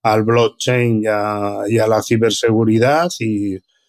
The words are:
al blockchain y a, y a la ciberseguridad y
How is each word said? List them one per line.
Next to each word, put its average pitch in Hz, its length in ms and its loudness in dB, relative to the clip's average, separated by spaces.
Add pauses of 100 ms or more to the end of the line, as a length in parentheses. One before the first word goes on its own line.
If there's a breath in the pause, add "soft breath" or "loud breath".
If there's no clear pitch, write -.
al 110 220 2
blockchain 117 800 0
y - 20 -2
a, 104 600 -2
y 113 100 2
a 110 80 2
la 110 160 2
ciberseguridad 113 1080 0 (100)
y 101 380 -4 (300)